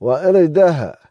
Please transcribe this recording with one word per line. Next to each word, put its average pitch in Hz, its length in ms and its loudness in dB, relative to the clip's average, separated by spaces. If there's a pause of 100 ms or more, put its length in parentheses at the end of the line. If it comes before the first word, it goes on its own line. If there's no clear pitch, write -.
waa 123 220 -2
inay 185 240 2
daaha 156 420 0 (200)